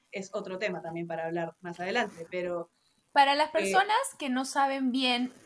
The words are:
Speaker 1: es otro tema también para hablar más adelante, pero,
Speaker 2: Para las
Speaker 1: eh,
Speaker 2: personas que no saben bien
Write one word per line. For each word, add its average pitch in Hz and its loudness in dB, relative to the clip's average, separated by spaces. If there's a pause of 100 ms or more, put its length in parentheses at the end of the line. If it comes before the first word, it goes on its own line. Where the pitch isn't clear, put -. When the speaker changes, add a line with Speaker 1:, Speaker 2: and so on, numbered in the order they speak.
(100)
Speaker 1:
es 196 -8
otro 185 -6
tema 185 -2
también 170 -6
para 165 -6
hablar 165 -4
más 175 -10
adelante, 190 -4
pero, 175 -4 (420)
Speaker 2:
Para 277 6
las 302 2
Speaker 1:
eh, - -16
Speaker 2:
personas 392 4 (220)
que 285 -4
no 262 0
saben 269 0
bien 247 2 (140)